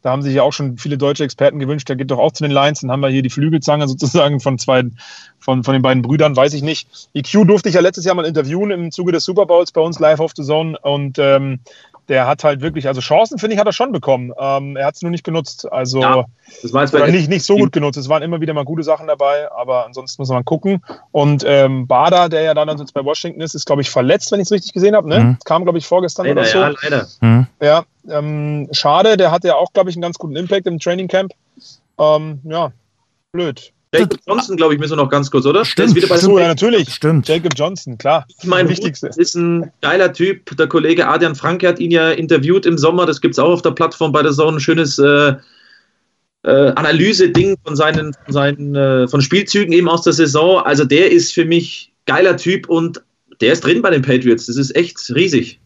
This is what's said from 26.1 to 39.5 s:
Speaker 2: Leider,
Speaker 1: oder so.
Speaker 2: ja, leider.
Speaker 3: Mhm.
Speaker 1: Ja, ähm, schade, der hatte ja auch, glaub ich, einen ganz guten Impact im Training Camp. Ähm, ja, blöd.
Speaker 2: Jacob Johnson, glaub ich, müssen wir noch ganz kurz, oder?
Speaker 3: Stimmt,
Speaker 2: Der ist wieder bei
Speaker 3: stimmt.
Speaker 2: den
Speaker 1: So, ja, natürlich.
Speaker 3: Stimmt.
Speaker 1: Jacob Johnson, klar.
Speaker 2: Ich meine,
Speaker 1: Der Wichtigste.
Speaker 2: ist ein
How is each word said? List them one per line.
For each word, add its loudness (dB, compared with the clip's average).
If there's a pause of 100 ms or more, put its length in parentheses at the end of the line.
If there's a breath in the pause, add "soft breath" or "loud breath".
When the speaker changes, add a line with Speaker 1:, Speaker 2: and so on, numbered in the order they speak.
Speaker 2:
Leider, 0
Speaker 1:
oder 2
so. 2
Speaker 2:
ja, 2 (100)
leider. -2 (140)
Speaker 3:
Mhm. 4 (160)
Speaker 1:
Ja, 4 (260)
ähm, -4
schade, 2
der 4
hatte 0
ja 2
auch, 0
glaub 2
ich, -6
einen -8
ganz -6
guten -10
Impact -4
im -4
Training -4
Camp. -2 (680 loud breath)
Ähm, 0
ja, -6 (580)
blöd. -8 (220)
Speaker 2:
Jacob 0
Johnson, -2
glaub 4
ich, 0
müssen -4
wir 0
noch 0
ganz 0
kurz, 2
oder? 2
Speaker 3:
Stimmt, -4
Speaker 2:
Der 2
ist 6
wieder 4
bei 2
Speaker 3:
stimmt. 4
Speaker 2:
den 6
Speaker 1:
So, 6
ja, 4
natürlich. 0
Speaker 3:
Stimmt. 0
Speaker 1:
Jacob 0
Johnson, -6
klar. 0 (160)
Speaker 2:
Ich -10
meine, 2
Speaker 1:
Der 0
Wichtigste. -4
Speaker 2:
ist -2
ein -2